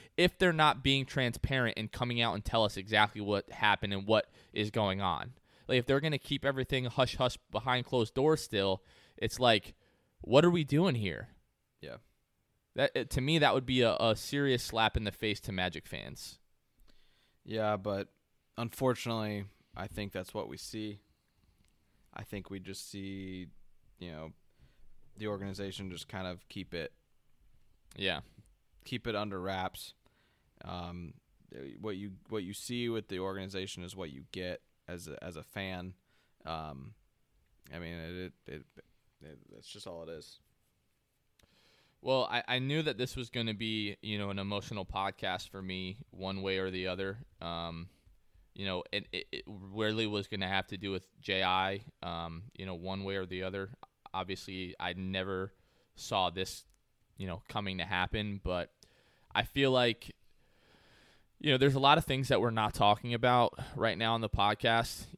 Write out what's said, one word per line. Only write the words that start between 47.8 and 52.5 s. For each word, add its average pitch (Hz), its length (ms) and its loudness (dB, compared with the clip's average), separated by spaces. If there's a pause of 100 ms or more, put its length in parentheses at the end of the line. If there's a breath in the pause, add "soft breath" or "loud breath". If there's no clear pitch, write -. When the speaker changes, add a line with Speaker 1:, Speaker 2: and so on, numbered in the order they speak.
Speaker 1:
you 98 120 -8
know, 92 180 -2 (100)
it, 101 180 -4
it, - 200 -6
it - 160 -8
really 107 600 -2
was 104 200 -2
gonna 95 200 -4
have 95 200 0
to 101 100 -8
do 98 140 -4
with 92 160 -6 (120)
J 95 240 0
I. 95 380 2 (220)
Um, 85 400 -8 (120)